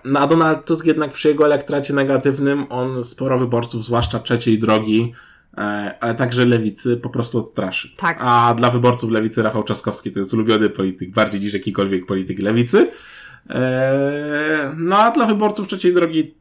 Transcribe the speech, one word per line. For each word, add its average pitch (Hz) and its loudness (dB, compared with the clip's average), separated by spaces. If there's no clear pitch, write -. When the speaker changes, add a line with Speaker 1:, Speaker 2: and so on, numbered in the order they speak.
Speaker 1:
no 139 0
a 143 2
Donald 160 2
Tusk 160 -2
jednak 151 2
przy - -2
jego 151 4
elektoracie 143 0
negatywnym, 139 0
on 127 -4
sporo 131 -2
wyborców, 117 -2
zwłaszcza 117 -2
trzeciej 117 0
drogi, 110 2
e, 104 -6
ale 117 -2
także 123 0
lewicy, 117 0
po 120 -8
prostu - -4
odstraszy. 98 -6
Speaker 2:
Tak. 170 -2
Speaker 1:
A 120 4
dla 120 2
wyborców 120 2
lewicy 110 0
Rafał 107 0
Trzaskowski 104 -6
to - -6
jest 98 -2
ulubiony 107 4
polityk, 92 -6
bardziej 104 0
niż 101 -6
jakikolwiek 98 -2
polityk 95 -4
lewicy. 120 2
E, 143 -2
no 175 0
a 226 6
dla 233 0
wyborców 208 0
trzeciej 185 2
drogi 160 0